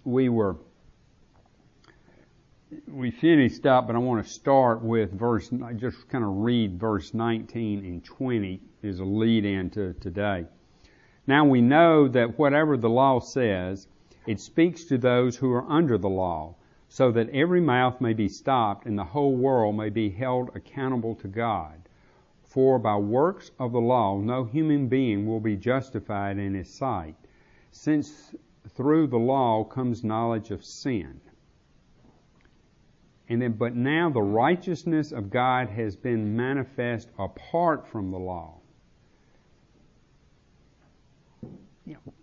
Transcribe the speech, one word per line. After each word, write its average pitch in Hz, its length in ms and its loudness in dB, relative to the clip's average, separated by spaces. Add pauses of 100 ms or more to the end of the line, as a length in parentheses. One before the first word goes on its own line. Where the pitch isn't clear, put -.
we 127 240 2
were, 104 280 0 (2250)
we 127 240 -6
finished 147 540 4
up, 127 220 4
but 113 100 -2
I - 20 2
want 120 280 0
to - 40 -20
start 123 520 2
with 113 280 0
verse, 110 400 -2 (260)
just 113 340 -8
kind 127 120 -2
of 101 140 -2
read 110 420 0
verse 107 360 -4
nineteen 113 640 -4
and 87 260 -10
twenty 104 560 -4 (220)
as 98 180 -6
a 95 40 -6
lead 107 420 2
in 95 240 -2
to 92 240 -6
today. 95 500 -4 (840)
Now 147 200 6
we 127 160 6
know 151 460 8
that 117 300 0
whatever 147 380 2
the 113 140 0
law 127 300 4
says, 98 680 -2 (380)
it 107 120 -4
speaks - 460 0
to 131 140 0
those 123 360 2
who 131 180 -2
are 123 140 0
under 151 300 2
the 95 140 -2
law, 87 460 -4 (340)
so 131 220 2
that 113 180 0
every 175 320 2
mouth 127 400 2
may 113 100 0
be 107 160 0
stopped 113 560 -2
and 104 140 -4
the 95 60 -6
whole 139 300 0
world 123 400 2
may 107 140 -4
be 107 220 -2
held 127 440 -4
accountable 123 600 -6
to 104 120 -14
God. 95 600 -6 (560)
For 131 340 4
by 107 180 0
works 127 600 0
of 123 140 -4
the 120 80 0
law, 117 380 2
no 120 260 -2
human 143 440 0
being 113 380 0
will 110 140 -2
be 107 160 -2
justified 101 840 -4
in 98 140 -4
his 95 160 -6
sight, 92 480 -8 (560)
since - 600 -4 (420)
through 151 300 2
the 120 100 -2
law 120 480 2
comes 120 400 -4
knowledge 110 460 -2
of 92 120 -8
sin. 78 600 -8 (2000)
And 117 120 0
then, 117 100 -2
but 117 240 -4
now 151 320 0
the 123 140 0
righteousness 156 880 0
of 110 160 -8
God 127 400 0
has 104 260 -6
been 110 400 -4
manifest 123 840 -4
apart 160 680 -4
from 101 240 -8
the 92 80 -8
law. 85 360 -10 (3250)
You 156 80 -16
know, - 200 -20 (100)